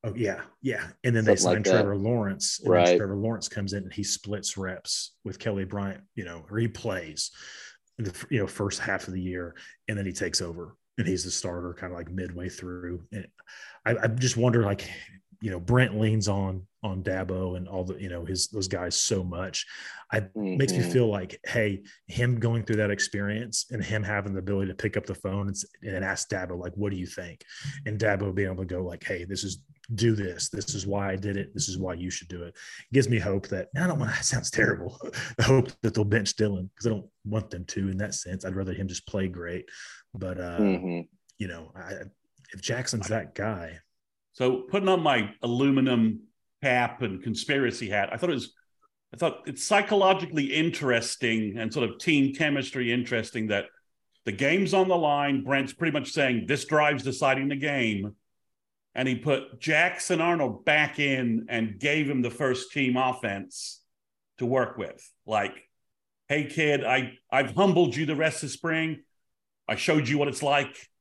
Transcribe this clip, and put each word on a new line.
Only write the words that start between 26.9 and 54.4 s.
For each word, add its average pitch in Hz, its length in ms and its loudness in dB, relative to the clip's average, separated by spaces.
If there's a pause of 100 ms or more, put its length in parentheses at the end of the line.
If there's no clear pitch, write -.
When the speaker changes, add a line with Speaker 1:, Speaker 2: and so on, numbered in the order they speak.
Speaker 1:
do 95 60 -4
you 90 100 -6
think?" 87 360 -12 (420)
And 107 140 -4
Dabo 101 360 0
being 98 160 0
able 92 120 -4
to 90 40 -6
go, 90 160 -4
like, 87 200 -8
"Hey, 90 200 -6
this 92 220 -6
is, 92 180 -8 (320)
do 113 200 4
this. 92 340 -4
This - 260 -6
is 95 100 -4
why 98 260 0
I 95 40 -2
did 98 220 -2
it. 98 160 -6
This 131 160 -2
is 92 80 -6
why 92 160 -4
you 90 180 -6
should - 160 -10
do 87 160 -8
it." 85 120 -12 (380)
Gives 127 160 6
me 117 100 2
hope 98 280 -2
that, 92 280 -6
I 170 120 0
don't 160 120 0
want, 110 120 -2
<laughs> 110 40 -2
that - 100 -2
sounds - 260 -2
terrible, - 480 0 (200)
<laughs> - 180 -8
the 120 60 4
hope 127 280 6 (100)
that 107 140 2
they'll 107 80 4
bench 101 320 2
Dylan, 98 420 0
'cause - 100 -6
I - 20 4
don't 101 200 -4 (160)
want 107 240 -2
them 87 160 -8
to 98 240 -4
in 95 100 -2
that 104 140 -4
sense. 92 320 -8
I'd 92 100 -4
rather 95 180 -4
him 98 160 -4
just - 180 -10
play 95 200 -2
great. 87 380 -8 (480)
But, 92 260 -6
uh, 87 200 -6
Speaker 2:
Mm-hmm. 90 420 2 (380)
Speaker 1:
you 101 80 -4
know, 85 280 -12
I, 92 180 -12 (600)
if 196 80 -14
Jackson's 120 460 -4
that 107 260 -2
guy. 90 460 -6 (540)
Speaker 3:
So 127 360 2
putting 196 200 2
on 185 120 4
my 123 280 4 (120)
aluminum 123 840 4 (380)
cap 123 400 2
and 95 220 -4
conspiracy 120 640 0
hat, 101 220 2
I 113 60 -6
thought 175 120 0
it 160 40 2
was, 120 200 -4 (600)
I - 40 -16
thought 170 280 -2
it's - 180 -8
psychologically 190 880 4
interesting 117 1040 2
and 110 160 -4
sort 120 160 0
of - 80 -10
team 139 360 4
chemistry 135 600 0
interesting 120 540 -2
that 101 180 0 (600)
the 113 60 -2
game's 156 420 2